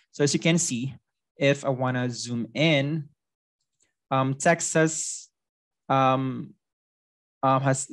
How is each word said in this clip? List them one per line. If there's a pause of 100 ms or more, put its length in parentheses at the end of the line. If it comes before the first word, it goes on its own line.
(100)
So
as
you
can
see, (400)
if
I
wanna
zoom
in, (1000)
um,
Texas, (580)
um, (880)
um,
has,